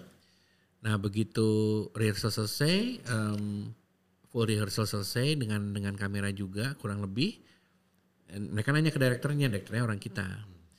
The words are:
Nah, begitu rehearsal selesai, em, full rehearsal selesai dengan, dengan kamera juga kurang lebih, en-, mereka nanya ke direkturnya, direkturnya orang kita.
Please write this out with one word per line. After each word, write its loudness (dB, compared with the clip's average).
Nah, 0
begitu 2
rehearsal 0
selesai, 0
em, -2
full 0
rehearsal 2
selesai 0
dengan, -2
dengan -4
kamera -2
juga -4
kurang -4
lebih, -2
en-, -6
mereka 0
nanya 4
ke 2
direkturnya, 2
direkturnya -2
orang 0
kita. -6